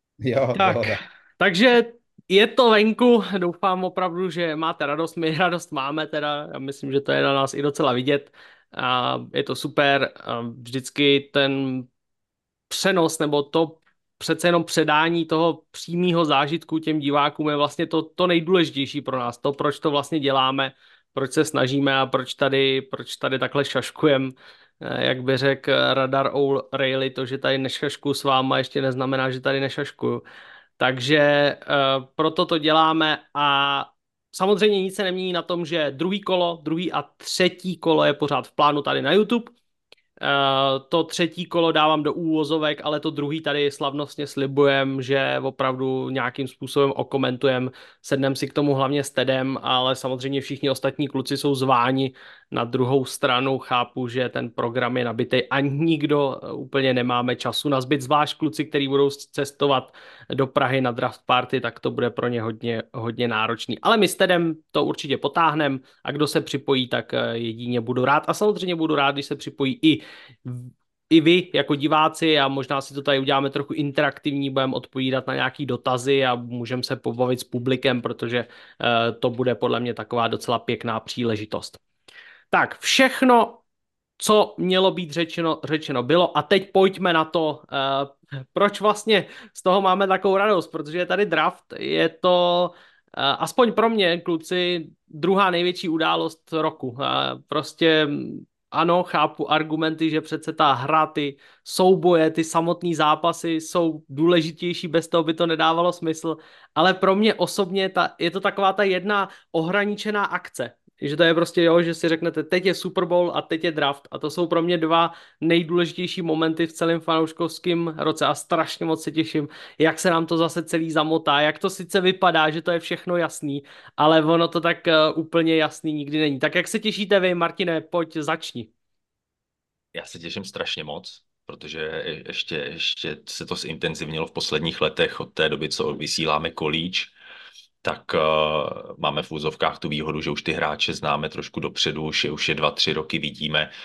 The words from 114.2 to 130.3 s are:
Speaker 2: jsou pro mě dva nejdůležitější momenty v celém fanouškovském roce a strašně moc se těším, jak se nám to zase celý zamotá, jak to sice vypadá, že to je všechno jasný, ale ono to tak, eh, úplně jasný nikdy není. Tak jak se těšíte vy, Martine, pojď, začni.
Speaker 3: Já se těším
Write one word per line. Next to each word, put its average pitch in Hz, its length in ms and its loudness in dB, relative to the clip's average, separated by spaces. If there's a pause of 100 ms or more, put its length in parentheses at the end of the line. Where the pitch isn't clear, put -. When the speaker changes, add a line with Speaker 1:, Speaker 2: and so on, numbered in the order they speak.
Speaker 2:
jsou 170 180 -2
pro 170 140 0
mě 175 160 2
dva 165 340 2 (300)
nejdůležitější 170 800 0
momenty 160 460 0
v 160 60 -18
celém 165 260 0
fanouškovském 165 880 -2
roce 156 380 -2
a 143 100 2
strašně 165 500 -4
moc 160 180 -2
se 160 80 -6
těším, 156 360 -2 (320)
jak 156 200 4
se 190 100 2
nám 165 160 2
to 165 120 -2
zase 165 260 0
celý 165 280 -2
zamotá, 156 500 2
jak 151 180 2
to 196 100 -2
sice 190 320 -2
vypadá, 175 480 4
že 160 120 -4
to 175 100 -2
je 170 80 0
všechno 175 380 -4
jasný, 147 460 -4 (340)
ale 156 280 6
ono 165 220 4
to 165 140 -4
tak, 170 260 0
eh, 156 280 4
úplně 165 400 2
jasný 156 380 0
nikdy 147 260 -4
není. 147 200 0
Tak 151 160 -2
jak 175 120 0
se 226 120 -4
těšíte 202 400 0
vy, 180 160 2
Martine, 170 460 -2
pojď, 165 360 -4
začni. 151 520 -6 (1200)
Speaker 3:
Já 82 120 -14
se - 140 -18
těším 85 260 -10